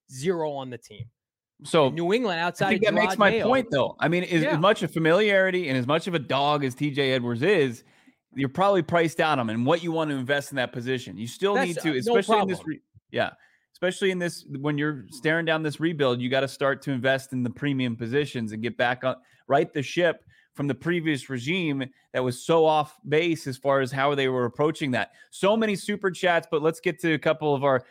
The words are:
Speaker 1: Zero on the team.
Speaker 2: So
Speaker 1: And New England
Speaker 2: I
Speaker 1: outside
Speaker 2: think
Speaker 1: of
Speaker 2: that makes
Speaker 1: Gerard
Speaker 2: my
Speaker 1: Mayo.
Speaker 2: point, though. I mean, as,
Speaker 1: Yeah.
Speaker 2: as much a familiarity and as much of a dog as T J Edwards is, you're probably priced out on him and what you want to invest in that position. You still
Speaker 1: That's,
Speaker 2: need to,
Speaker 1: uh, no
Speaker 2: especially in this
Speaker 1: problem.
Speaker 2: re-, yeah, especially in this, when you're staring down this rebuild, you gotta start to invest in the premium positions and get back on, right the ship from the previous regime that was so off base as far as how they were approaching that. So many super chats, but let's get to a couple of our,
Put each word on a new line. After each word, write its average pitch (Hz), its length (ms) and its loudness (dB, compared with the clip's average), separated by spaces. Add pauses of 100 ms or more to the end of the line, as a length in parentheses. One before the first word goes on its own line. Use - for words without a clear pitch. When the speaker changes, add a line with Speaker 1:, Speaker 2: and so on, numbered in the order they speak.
(120)
Speaker 1:
Zero 156 400 -2
on 131 180 -8
the 120 80 -10
team. - 280 -16 (580)
Speaker 2:
So 151 220 4
Speaker 1:
And 139 100 -2
New 170 160 0
England 214 260 0
Speaker 2:
I 170 60 -2
Speaker 1:
outside 180 240 -2
Speaker 2:
think 196 140 0
Speaker 1:
of 214 40 2
Speaker 2:
that 202 80 2
makes 208 200 2
Speaker 1:
Gerard 190 40 0
Speaker 2:
my 202 120 6
Speaker 1:
Mayo. 220 180 0
Speaker 2:
point, 262 220 0
though. 123 280 0
I - 100 0
mean, 175 140 0
as, 170 200 0
Speaker 1:
Yeah. 285 80 0
Speaker 2:
as 156 80 0
much 202 260 4
a 160 40 -4
familiarity 185 800 2
and 131 80 0
as 123 100 0
much 156 200 0
of 185 80 -2
a 165 40 0
dog 143 460 0
as 127 120 -2
T 147 160 -2
J 135 200 0
Edwards 120 300 -2
is, 151 400 2 (520)
you're 135 140 -2
probably 190 340 2
priced 165 360 0
out 156 220 2
on 117 80 -2
him 110 80 -2
and 120 100 0
what 165 160 2
you 170 80 -4
want 160 200 0
to 143 60 -4
invest 135 360 -2
in 139 40 -8
that 123 160 -2
position. 123 440 -6
You 110 100 -8
still 190 280 -2
Speaker 1:
That's, 262 120 0
Speaker 2:
need 170 140 -6
to, 160 100 0
Speaker 1:
uh, - 40 2
no 131 40 -2
Speaker 2:
especially 214 440 2
in 190 60 0
this 180 100 -4
Speaker 1:
problem. 156 180 -8
Speaker 2:
re-, - 60 -20 (280)
yeah, 110 200 -2 (460)
especially 185 340 0
in 185 80 -2
this, 175 280 -6 (120)
when 147 200 -2
you're 143 320 -4
staring 160 340 -2
down 160 180 0
this 147 180 -6
rebuild, 143 380 0
you 123 120 -4
gotta 135 180 0
start 135 320 -2
to 139 120 -6
invest 131 420 -2
in 127 80 -2
the 123 80 -2
premium 131 440 -2
positions 120 580 -4
and 110 100 -8
get 113 160 -4
back 123 260 -2
on, 127 120 -2 (320)
right 151 220 2
the 147 120 -4
ship 160 420 0 (300)
from 143 120 -4
the 139 80 -2
previous 160 540 -2
regime 135 560 -2 (300)
that 127 100 -2
was 123 180 -4
so 165 220 4
off 156 320 2 (100)
base 156 400 0
as 131 120 -6
far 139 240 2
as 127 100 -4
how 139 220 2
they 135 140 0
were 127 180 0
approaching 151 460 -2
that. 107 180 -2 (180)
So 202 300 2
many 214 180 2
super 196 340 -4
chats, 170 400 2
but 156 120 0
let's 160 180 0
get - 200 -2
to 165 120 2
a 151 60 2
couple 151 360 0
of 135 100 0
our, 135 260 2